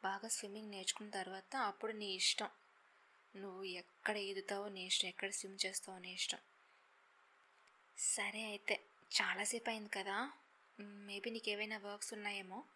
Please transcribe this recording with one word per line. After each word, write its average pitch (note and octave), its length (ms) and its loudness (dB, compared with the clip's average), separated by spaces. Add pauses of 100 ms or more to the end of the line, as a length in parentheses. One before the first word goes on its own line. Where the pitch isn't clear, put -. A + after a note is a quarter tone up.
బాగా G3+ 260 0
స్విమ్మింగ్ G#3+ 420 -2
నేర్చుకున్న G3+ 400 -2
తర్వాత F#3+ 460 -2
అప్పుడు A3 360 2
నీ G#3 220 0
ఇష్టం, G3 340 4 (880)
నువ్వు F#3+ 280 -6
ఎక్కడ F3+ 520 -2
ఈదుతావో G3 520 -2
నీ F#3 180 -6
ఇష్టం, - 220 4
ఎక్కడ G3 220 -2
స్విమ్ G3 360 -4
చేస్తావో F#3+ 320 -4
నీ F3+ 140 -10
ఇష్టం. F#3 260 0 (1600)
సరే G#3+ 460 2
అయితే G#3 400 2 (360)
చాలాసేపు G#3 500 4
అయింది G#3+ 180 -4
కదా, G3+ 440 0 (480)
మ్, G3+ 300 -10
maybe G3+ 220 -2
నీకేవైనా G#3+ 440 0
వర్క్స్ G3+ 360 -4
ఉన్నాయేమో. G3+ 520 -4 (120)